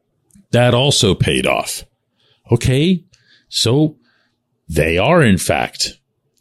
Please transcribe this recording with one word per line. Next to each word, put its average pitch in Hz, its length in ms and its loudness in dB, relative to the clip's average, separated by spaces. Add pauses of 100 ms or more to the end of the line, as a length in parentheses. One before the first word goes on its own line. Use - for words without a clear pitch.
(500)
that 120 240 2
also 123 400 2
paid 65 320 -2
off. - 380 -4 (640)
Okay, 143 540 0 (440)
so 151 480 -2 (720)
they 80 300 0
are, 156 240 2
in 104 140 4
fact, - 640 -4 (420)